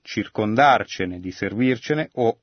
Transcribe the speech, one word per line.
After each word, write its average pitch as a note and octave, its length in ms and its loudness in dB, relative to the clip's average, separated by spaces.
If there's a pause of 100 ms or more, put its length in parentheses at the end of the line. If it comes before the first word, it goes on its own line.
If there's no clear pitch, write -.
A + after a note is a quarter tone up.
circondarcene, G#2+ 1200 0
di F#2 100 -8
servircene A#2+ 840 -2
o A2+ 280 0